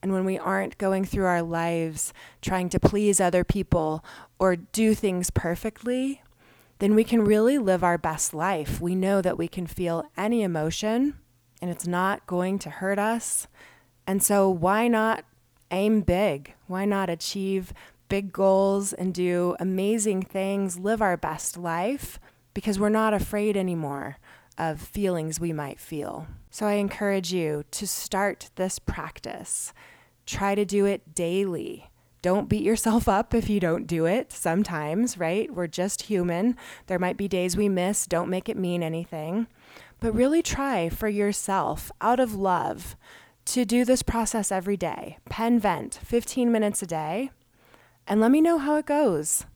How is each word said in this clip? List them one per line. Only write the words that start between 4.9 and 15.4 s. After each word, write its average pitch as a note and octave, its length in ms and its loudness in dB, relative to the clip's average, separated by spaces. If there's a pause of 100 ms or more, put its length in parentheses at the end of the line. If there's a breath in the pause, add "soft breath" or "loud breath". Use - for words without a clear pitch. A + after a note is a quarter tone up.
things F#3 360 -2
perfectly, B3 920 -4 (560 soft breath)
then G3+ 160 4
we A3 100 8
can A3+ 200 4
really G#3+ 340 6
live F#3+ 240 2
our F3 140 4
best D#3 380 -4
life. D#3 460 -2
We F3 140 0
know F#3+ 280 2
that F3 160 0
we E3+ 100 -2
can F3+ 180 -6
feel E3 380 -2 (120)
any A3 260 0
emotion, G#3 760 0 (440)
and F3 80 -4
it's E3+ 160 -6
not F3+ 400 -2
going F#3 340 -2
to E3 100 -10
hurt G3 280 -4
us. A3+ 500 -2 (580 loud breath)
And F#3+ 160 0
so G3 280 4
why F#3+ 360 2
not A3 380 2 (460)